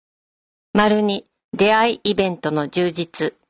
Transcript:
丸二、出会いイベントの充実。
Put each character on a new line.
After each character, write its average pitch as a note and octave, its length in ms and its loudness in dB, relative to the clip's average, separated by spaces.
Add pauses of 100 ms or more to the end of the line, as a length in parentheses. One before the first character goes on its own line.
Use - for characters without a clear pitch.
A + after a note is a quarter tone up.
(760)
丸 G#3+ 240 4
二、 G3+ 240 -4 (280)
出 G3 200 2
会 A3+ 220 2
い - 80 -20
イ G#3 100 0
ベ F#3+ 160 0
ン E3+ 80 -6
ト D3+ 140 -4
の D3 160 -2
充 F3 240 -2
実。 E3 420 -6 (160)